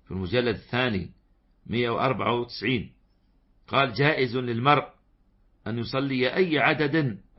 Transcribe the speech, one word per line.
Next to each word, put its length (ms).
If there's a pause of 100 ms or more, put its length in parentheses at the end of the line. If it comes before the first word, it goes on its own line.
في 60
المجلد 440
الثاني 540 (580)
مائة 220
وأربعة 500
وتسعين، 540 (760)
قال: 260
"جائز 440
للمرء 480 (840)
أن 120
يصلي 560
أي 240
عدد 580 (220)